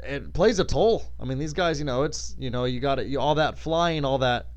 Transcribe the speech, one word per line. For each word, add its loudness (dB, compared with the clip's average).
it -8
plays 4
a 2
toll. 2
I -6
mean, -4
these -4
guys, 0
you -4
know, 0
it's, -4
you -4
know, -2
you -2
got 0
it, -4
you, -2
all 2
that 2
flying, 0
all 2
that, 0